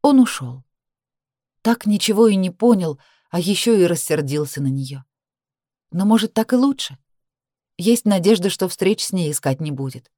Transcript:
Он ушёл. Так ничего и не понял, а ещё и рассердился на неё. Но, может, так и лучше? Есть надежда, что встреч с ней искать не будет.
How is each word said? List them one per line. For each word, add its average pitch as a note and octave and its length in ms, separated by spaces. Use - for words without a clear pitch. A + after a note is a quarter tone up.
Он C#4 180
ушёл. C3 440
Так A3+ 240
ничего G#3+ 420
и G3+ 80
не F#3 140
понял, F3+ 500
а F3 100
ещё G3+ 360
и F#3 100
рассердился D3+ 760
на C#3 60
неё. C3+ 360
Но, F#3 140
может, A3 280
так A3+ 200
и - 20
лучше? C4+ 420
Есть A3+ 280
надежда, G3 440
что F#3 180
встреч F#3+ 380
с - 60
ней E3+ 200
искать C#3+ 300
не D3+ 100
будет. C3+ 460